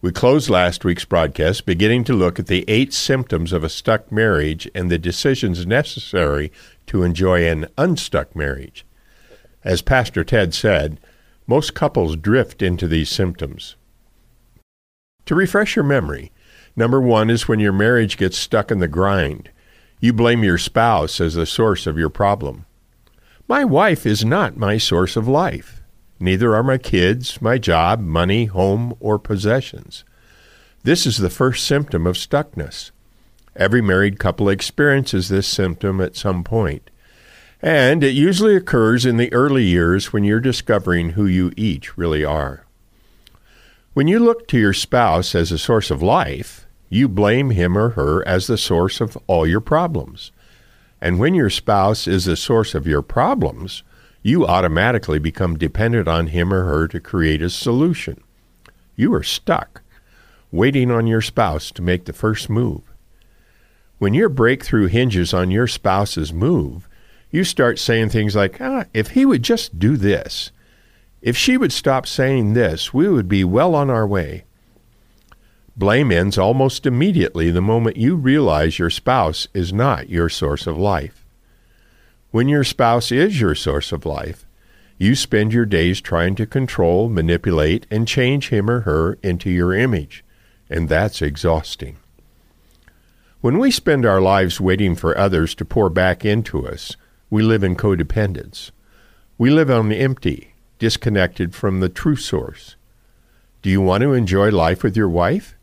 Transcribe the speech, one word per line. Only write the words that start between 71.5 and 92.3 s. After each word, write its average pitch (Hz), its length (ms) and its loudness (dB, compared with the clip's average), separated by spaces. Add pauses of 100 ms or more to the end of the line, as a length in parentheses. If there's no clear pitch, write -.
would 220 160 0
stop 131 340 -2
saying 127 460 0
this, 107 400 0
we 156 160 2
would 127 180 2
be 95 160 2
well 127 320 2
on 143 140 0
our 113 180 0
way." 87 380 -4 (1300)
Blame 110 340 2
ends 92 240 2
almost 127 480 2
immediately 123 640 2
the 87 120 2
moment 113 340 0
you 135 200 2
realize 120 640 2
your 85 120 0
spouse 104 640 -2
is 92 180 -4
not 107 380 -2
your 85 180 0
source 71 380 -4
of 80 100 -4
life. 87 400 -2 (1160)
When 117 140 2
your 143 160 2
spouse 120 480 2
is 151 300 2
your 85 160 2
source 71 340 -4
of 82 160 -8
life, 78 400 -10 (520)
you 110 180 4
spend 107 360 0
your 117 140 2
days 90 340 0
trying 87 360 -2
to 107 100 -4
control, 107 640 0
manipulate, 85 840 0
and 110 160 0
change 135 440 0
him 104 200 0
or 120 120 0
her 80 380 0
into 90 300 -4
your 90 240 2
image, 104 480 -2 (460)
and 80 200 -4
that's 87 320 0
exhausting. 76 760 -4 (1400)